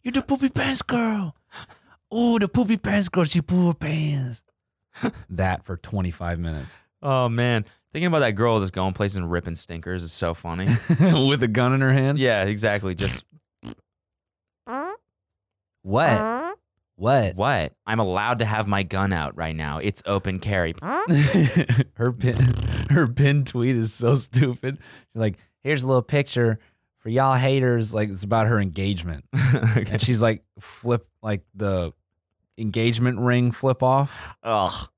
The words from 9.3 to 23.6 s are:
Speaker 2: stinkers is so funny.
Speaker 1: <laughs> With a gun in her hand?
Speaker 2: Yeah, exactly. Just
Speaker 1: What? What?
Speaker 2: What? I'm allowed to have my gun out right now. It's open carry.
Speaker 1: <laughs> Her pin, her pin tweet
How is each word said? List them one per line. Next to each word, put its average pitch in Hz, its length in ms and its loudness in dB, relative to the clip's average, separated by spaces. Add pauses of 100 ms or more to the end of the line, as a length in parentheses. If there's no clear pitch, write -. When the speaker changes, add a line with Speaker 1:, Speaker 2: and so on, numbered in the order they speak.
Speaker 2:
stinkers 87 480 -8
is 82 100 -8
so 85 200 -2
funny. 85 320 -8
Speaker 1:
<laughs> - 240 0 (100)
With 143 440 4
a 117 80 0
gun 123 220 2
in 135 80 2
her 131 120 4
hand? 139 240 2
Speaker 2:
Yeah, 117 260 2
exactly. 101 520 -2
Just 85 300 -4 (2500)
Speaker 1:
What? 214 760 0 (420)
What? 110 380 2
Speaker 2:
What? 98 380 -2 (140)
I'm 113 120 0
allowed 104 400 0
to 117 60 0
have 107 220 -2
my 101 160 0
gun 95 300 -2
out 76 240 -4
right 80 180 -4
now. 76 240 -6
It's 98 260 -6
open 95 340 -2
carry. 90 380 -2
Speaker 1:
<laughs> - 40 -16
Her 147 1300 2
pin, 123 240 -2 (540)
her 147 180 4
pin 139 380 2
tweet 123 320 0